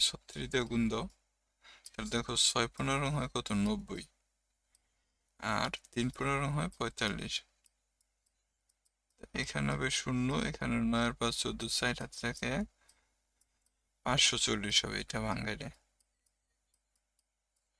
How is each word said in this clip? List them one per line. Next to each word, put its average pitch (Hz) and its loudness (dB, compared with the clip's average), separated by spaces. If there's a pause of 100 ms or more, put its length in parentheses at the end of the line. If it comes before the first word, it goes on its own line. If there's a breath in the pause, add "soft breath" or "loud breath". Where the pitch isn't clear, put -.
ছত্রিশ - -6
দিয়ে 127 2
গুণ 117 2 (100)
দাও, 113 -2 (840 loud breath)
তাহলে 110 -8
দেখো 117 0 (160)
ছয় 117 4
পনেরো 135 0
হয় 135 0
কত? 123 -2 (160)
নব্বই। 104 -2 (1500)
আর 117 0 (220)
তিন 120 0 (100)
পনেরো 139 0
হয় 160 -2
পঁয়তাল্লিশ। 113 -2 (2000)
এখানে 139 -2
হবে 135 0 (120)
শূন্য, 127 0 (220)
এখানে 123 -4 (180)
নয় 117 4
আর 113 -2
পাঁচ 117 0
চোদ্দ, 113 -4 (180)
ষাট, 123 0
হাত - -10
থেকে 120 -4 (120)
এক, 208 -2 (1400 soft breath)
পাঁচশো 127 4 (100)
চল্লিশ 104 0
হবে 107 -4
এটা - -6
ভাঙাইলে। 110 -4 (2000)